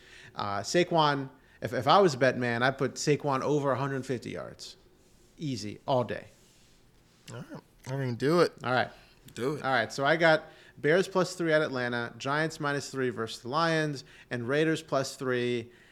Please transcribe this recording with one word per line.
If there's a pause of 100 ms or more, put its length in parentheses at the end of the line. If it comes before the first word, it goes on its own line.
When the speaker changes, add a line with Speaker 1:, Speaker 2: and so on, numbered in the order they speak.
(360)
Speaker 1:
uh,
Saquon, (320)
if,
if
I
was
a
bet
man,
I'd
put
Saquon
over
a
hundred
fifty
yards. (640)
Easy,
all
day. (1080)
Speaker 2:
All (140)
right. (300)
I
mean,
do
it. (120)
Speaker 1:
All
right. (460)
Speaker 2:
Do
it.
Speaker 1:
All
right.
So
I
got (340)
Bears
plus
three
at
Atlanta,
Giants
minus
three
versus
the
Lions, (280)
and
Raiders
plus
three (220)